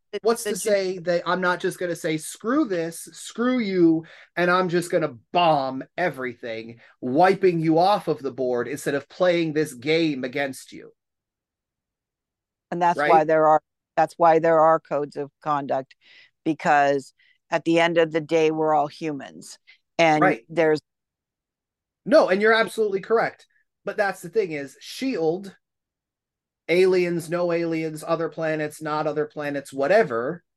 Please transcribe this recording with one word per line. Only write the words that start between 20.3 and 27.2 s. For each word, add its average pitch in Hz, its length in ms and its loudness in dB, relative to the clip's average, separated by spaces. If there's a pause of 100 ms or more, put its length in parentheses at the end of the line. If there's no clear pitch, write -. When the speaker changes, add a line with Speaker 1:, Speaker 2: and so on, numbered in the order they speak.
Speaker 1:
there's 156 320 0 (1200)
Speaker 2:
No, 226 240 6
and 190 120 2
you're 220 120 4
absolutely 214 480 0
correct. 190 460 -2 (380)
But 202 120 -8
that's 196 260 -2
the 175 60 -12
thing 190 240 -2
is, 139 280 -10
shield, 190 760 -4 (1120)
aliens, 175 600 2